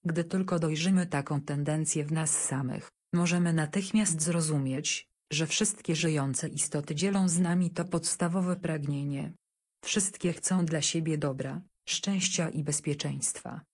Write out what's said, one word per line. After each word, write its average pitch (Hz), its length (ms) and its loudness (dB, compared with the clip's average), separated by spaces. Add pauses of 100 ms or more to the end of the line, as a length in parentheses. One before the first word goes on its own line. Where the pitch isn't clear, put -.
Gdy 170 200 0
tylko 185 340 0
dojrzymy 170 480 2
taką 143 340 -2
tendencję 147 640 0
w 151 80 -2
nas 160 320 0
samych, 131 440 -4 (260)
możemy 170 380 4
natychmiast 165 720 2
zrozumieć, 151 880 0 (240)
że 156 140 0
wszystkie - 500 0
żyjące 151 520 0
istoty 147 460 -4
dzielą 190 340 2
z 170 100 2
nami 175 320 4
to 170 140 -4
podstawowe 180 720 0
pragnienie. 143 760 -2 (520)
Wszystkie 190 480 0
chcą 185 320 0
dla 160 180 0
siebie 160 360 0
dobra, 139 420 -2 (280)
szczęścia 185 600 0
i 151 160 -4
bezpieczeństwa. 147 960 -4 (140)